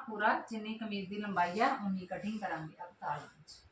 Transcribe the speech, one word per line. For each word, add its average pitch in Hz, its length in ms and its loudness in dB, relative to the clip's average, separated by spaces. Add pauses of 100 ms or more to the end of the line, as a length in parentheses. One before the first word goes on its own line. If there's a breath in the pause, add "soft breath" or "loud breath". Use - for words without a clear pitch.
ਪੂਰਾ 214 280 6 (160)
ਜਿੰਨੀ 220 280 -4
ਕਮੀਜ਼ 202 320 -4
ਦੀ 202 80 -4
ਲੰਬਾਈ 185 420 2
ਆ, 254 80 6 (180)
ਉਨੀ 185 200 0
ਕਟਿੰਗ 208 340 -4
ਕਰਾਂਗੇ, 160 340 -6
ਇਕਤਾਲੀ 151 500 -6
ਇੰਚ। - 300 -20 (180)